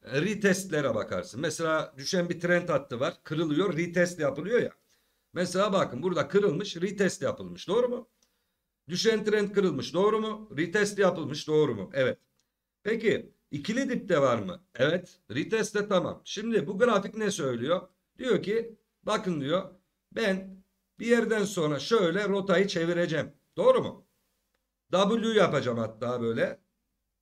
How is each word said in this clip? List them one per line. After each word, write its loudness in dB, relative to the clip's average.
Retestlere 0
bakarsın. -6
Mesela -2
düşen -2
bir -6
trend 0
hattı -2
var. -2
Kırılıyor. 0
Retest 0
yapılıyor 0
ya. -2
Mesela 0
bakın 0
burada 0
kırılmış. 2
Retest -2
yapılmış. -6
Doğru 2
mu? -8
Düşen 0
trend 2
kırılmış. 0
Doğru 4
mu? -6
Retest 0
yapılmış. 0
Doğru 4
mu? -8
Evet. 0
Peki 0
ikili -2
dipte 0
var 4
mı? -8
Evet. -2
Retest -2
de -2
tamam. 0
Şimdi -2
bu -4
grafik 2
ne -2
söylüyor? -2
Diyor 0
ki -4
bakın -2
diyor -2
ben -4
bir -6
yerden 2
sonra -2
şöyle 0
rotayı 2
çevireceğim. -2
Doğru 6
mu? -8
W 2
yapacağım 4
hatta -4
böyle. -2